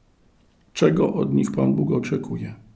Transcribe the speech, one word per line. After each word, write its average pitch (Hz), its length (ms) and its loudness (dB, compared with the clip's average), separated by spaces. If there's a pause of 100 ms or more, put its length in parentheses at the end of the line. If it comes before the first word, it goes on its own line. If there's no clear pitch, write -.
(720)
Czego 160 400 2
od 139 200 -2
nich - 180 2
Pan - 240 2
Bóg - 160 0
oczekuje? 57 720 -4 (120)